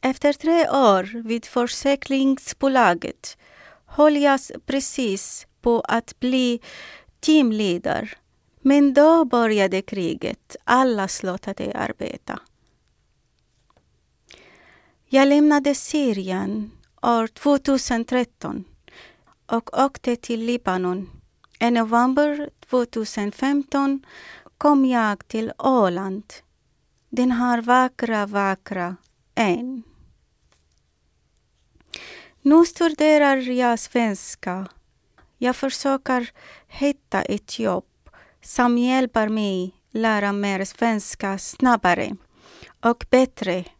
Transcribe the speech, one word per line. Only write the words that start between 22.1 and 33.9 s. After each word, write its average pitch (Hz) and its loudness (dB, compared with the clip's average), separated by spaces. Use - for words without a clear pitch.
tvåtusen 220 -4
femton 277 -2
kom 285 4
jag 226 -2
till 220 -6
Åland. 196 0
Den 254 0
här 240 0
vackra, 240 0
vackra 190 -4
ön. 233 0
Nu 311 8
studerar 302 2
jag 247 -2
svenska. 190 -4